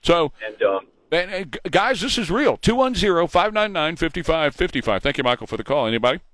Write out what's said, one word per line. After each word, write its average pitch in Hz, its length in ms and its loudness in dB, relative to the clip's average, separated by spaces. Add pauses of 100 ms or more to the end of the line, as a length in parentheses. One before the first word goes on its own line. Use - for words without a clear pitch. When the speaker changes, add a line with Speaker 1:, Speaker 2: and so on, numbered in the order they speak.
Speaker 1:
So, 165 320 2 (120)
Speaker 2:
And, 107 180 -8
um, 98 240 0 (240)
Speaker 1:
and, 180 200 -2
and 185 220 -8
g-, 214 60 -8 (100)
guys, 202 320 2
this 240 160 -2
is 190 120 -4
real. 214 280 2
Two 220 180 2
one 262 200 2
zero, 175 320 2
five 190 260 2
nine 214 180 0
nine, 165 240 -2
fifty-five 160 600 -2
fifty-five. 113 480 -2
Thank 139 140 -2
you, 139 60 -2
Michael, 123 240 0
for - 100 -8
the 110 60 -6
call. 139 240 0
Anybody? 117 320 2 (140)